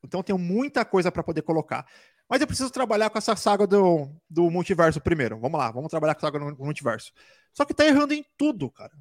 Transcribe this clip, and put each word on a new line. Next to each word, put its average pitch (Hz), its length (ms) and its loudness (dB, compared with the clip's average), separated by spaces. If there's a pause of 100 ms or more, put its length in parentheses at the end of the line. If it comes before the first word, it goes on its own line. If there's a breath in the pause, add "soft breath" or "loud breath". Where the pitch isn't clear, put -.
Então - 200 -6
tenho 196 140 -2
muita 220 480 -2
coisa 180 260 0
pra 165 120 -6
poder 156 180 -4
colocar. 156 440 -2 (440 soft breath)
Mas 262 100 0
eu 302 80 0
preciso 262 220 -4
trabalhar 220 400 0
com 214 80 -6
essa 214 180 -2
saga 202 300 2
do, 180 420 4 (220)
do 170 220 2
multiverso 165 500 2
primeiro. 117 380 -2
Vamos 147 200 -4
lá, 117 120 0
vamos 135 180 -8
trabalhar 156 240 0
com 156 120 -6
a 147 60 0
saga 147 80 -6
do 147 240 -10
multiverso. 135 480 -4 (400 soft breath)
Só 285 140 -2
que - 80 -8
tá 294 120 4
errando 294 280 4
em 302 100 -6 (140)
tudo, 220 320 -2
cara. - 320 -20